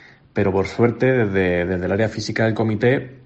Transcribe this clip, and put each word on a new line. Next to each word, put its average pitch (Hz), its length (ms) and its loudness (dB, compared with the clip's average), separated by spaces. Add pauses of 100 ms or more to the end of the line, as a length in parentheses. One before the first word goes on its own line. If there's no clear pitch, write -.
(320)
pero 101 180 0
por 95 160 0
suerte - 380 0
desde, 95 600 2
desde 90 180 -4
el 90 80 -2
área 107 160 0
física 107 380 -4
del 110 80 0
comité, 113 720 0